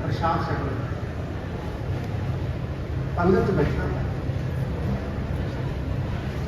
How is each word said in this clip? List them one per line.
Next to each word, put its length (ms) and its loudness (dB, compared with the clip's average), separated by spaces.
ਪ੍ਰਸ਼ਾਦ 380 2
ਛਕਣਾ, 440 0
ਪੰਗਤ 300 6
'ਚ 40 4
ਬੈਠਣਾ 340 4
ਪਏਗਾ। 180 0